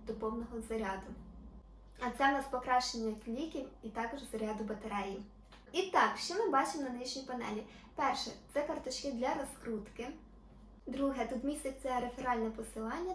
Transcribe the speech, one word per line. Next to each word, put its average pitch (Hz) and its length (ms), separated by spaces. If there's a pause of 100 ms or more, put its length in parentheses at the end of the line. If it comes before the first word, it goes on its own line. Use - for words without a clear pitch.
до 220 80
повного 226 540
заряду. 196 380 (960)
А 247 100
це 269 180
у 285 40
нас 269 180
покращення 247 640 (100)
кліків 262 400 (180)
і 220 60
також 226 320 (120)
заряду 214 320
батареї. 202 580 (500)
І 359 100
так, 220 360
що - 160
ми 415 160
бачимо 285 340
на 254 60
нижній 254 320
панелі? 220 440 (280)
Перше, - 360 (240)
це 294 80
карточки 285 500
для 254 220
розкрутки. 233 760 (760)
Друге, 262 400
тут 233 180
міститься 262 560
реферальне 240 500
посилання, 226 640